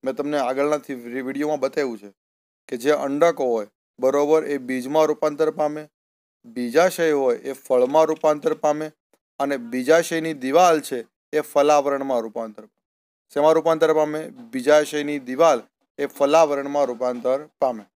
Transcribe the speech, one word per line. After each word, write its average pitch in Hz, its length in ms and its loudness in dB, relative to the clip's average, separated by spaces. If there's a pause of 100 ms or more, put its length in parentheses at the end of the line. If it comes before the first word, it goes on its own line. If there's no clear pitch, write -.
મેં 131 100 -4
તમને 147 240 -4
આગળના 139 400 -2
થી-, 139 160 -10
વી-, 120 260 -10
વીડિયોમાં 139 400 -4
બતાવ્યું 131 380 -4
છે 101 120 -20 (580)
કે 127 80 -8
જે 123 140 -2
અંડક 147 480 2
હોય, 117 280 -2 (320)
બરોબર, 147 460 2
એ 143 140 -4
બીજમાં 131 460 -2
રૂપાંતર 151 460 -2
પામે, 151 380 -6 (560)
બીજાશય 147 680 0
હોય 135 260 0
એ 135 160 -12
ફળમાં 131 520 2
રૂપાંતર 156 500 0
પામે 151 380 -4 (460)
અને 139 180 -2
બીજાશયની 156 800 0
દિવાલ 151 460 2
છે 123 260 -10 (260)
એ 151 80 0
ફલાવરણમાં 143 800 0
રૂપાંતર 110 420 -10
પામે. - 240 -20 (480)
શેમાં 151 180 4
રૂપાંતર 160 420 2
પામે? 156 340 -2
બીજાશયની 147 920 0
દિવાલ 131 440 2 (360)
એ 143 80 -4
ફલાવરણમાં 143 760 2
રૂપાંતર 123 640 -4 (120)
પામે. 117 240 -2 (120)